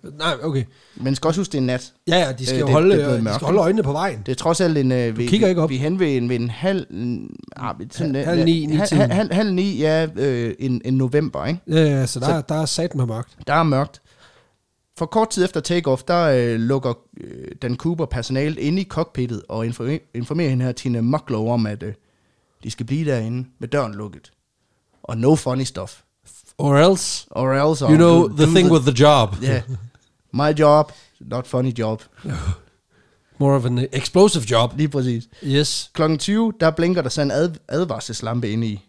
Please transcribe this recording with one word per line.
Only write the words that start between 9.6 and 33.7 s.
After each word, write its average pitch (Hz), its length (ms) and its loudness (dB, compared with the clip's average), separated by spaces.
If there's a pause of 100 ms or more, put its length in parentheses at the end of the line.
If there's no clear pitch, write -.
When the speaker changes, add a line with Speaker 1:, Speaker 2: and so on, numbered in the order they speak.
Speaker 2:
ja, 156 380 2
øh, 120 440 -2
en, 127 260 -2
en 127 120 0
november, 131 480 0
ikke? 165 220 -4
Speaker 1:
Ja, 156 160 -2
ja, 139 220 2
så - 140 -6
der, 123 60 -4
Speaker 2:
Så 160 240 0
Speaker 1:
der 151 60 -2
er 156 100 -2
satme 151 400 -2
mørkt. 113 320 -8 (100)
Speaker 2:
der 139 60 0
er 165 100 2
mørkt. 143 380 -2 (960)
For 170 80 -4
kort 220 240 0
tid 180 160 0
efter 170 140 -4
takeoff, 160 440 -2
der, 175 200 0
øh, 123 360 2
lukker, 127 340 0 (280)
øh, - 260 -16 (140)
Dan 120 140 -4
Cooper 165 300 -4
personalet 135 520 -4
inde 160 240 -2
i 180 40 -6
cockpittet 123 640 -6
og 113 160 -4
informer-, 123 340 -6 (140)
informerer 147 360 -4
hende 127 160 0
her, 127 60 -2
Tina 120 300 -4
Mucklow, 117 460 -2
om, 117 180 0
at, 104 180 -8
øh, 101 100 -10 (680)
de 117 80 -10
skal 123 140 -10
blive 151 260 -4
derinde 123 360 -4 (120)
med - 80 -10
døren 123 280 -2
lukket. 101 360 -14 (720)
Og 113 140 -8
no 135 180 6
funny 131 280 -4
stuff. - 360 -10 (580)
Speaker 1:
Or 143 180 2 (160)
else, - 400 -4
Speaker 2:
Or 131 200 -2 (200)
else, 139 140 -2
Speaker 1:
you 147 60 6
Speaker 2:
or 156 40 10
Speaker 1:
know, 170 260 8
Speaker 2:
do, 151 60 4
Speaker 1:
the 147 180 2
Speaker 2:
do 160 60 4
Speaker 1:
thing 180 160 6
Speaker 2:
the 165 60 6
Speaker 1:
with 139 120 4
the 135 180 4
job. 120 400 6
Speaker 2:
Yeah. 120 180 0 (720)
My 151 260 0
job, 151 320 6 (300)
not 123 260 -8
funny 123 320 -2
job. 110 220 -4 (220)
Speaker 1:
<laughs> - 1160 -10
More 139 160 4
of 123 100 0
an 123 280 0